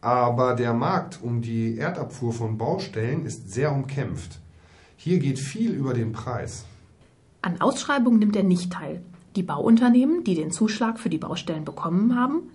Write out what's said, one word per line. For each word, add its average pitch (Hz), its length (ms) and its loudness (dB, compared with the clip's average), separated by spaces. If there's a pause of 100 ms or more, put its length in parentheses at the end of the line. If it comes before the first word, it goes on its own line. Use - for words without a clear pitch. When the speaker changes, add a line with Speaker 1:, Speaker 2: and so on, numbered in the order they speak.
Speaker 1:
Aber 123 520 4
der 117 200 0
Markt 151 480 -2
um 117 200 -2
die 113 360 -2
Erdabfuhr 139 540 -4
von 110 260 -4
Baustellen 135 680 -4
ist - 260 -10
sehr 139 220 0
umkämpft. 131 680 -6 (560)
Hier 180 240 0
geht 135 200 0
viel 226 320 -2
über 135 220 -2
den 113 180 0
Preis. - 540 -8 (760)
Speaker 2:
An 175 200 -2
Ausschreibungen 254 580 4
nimmt 208 160 4
er 214 80 2
nicht 180 280 2
teil. 156 300 -8 (340)
Die 190 80 -2
Bauunternehmen, 247 800 4
die 185 120 2
den 156 160 -2
Zuschlag 226 480 0
für 202 100 -2
die 160 80 -2
Baustellen 156 480 -6
bekommen 196 500 2
haben, 269 280 2 (120)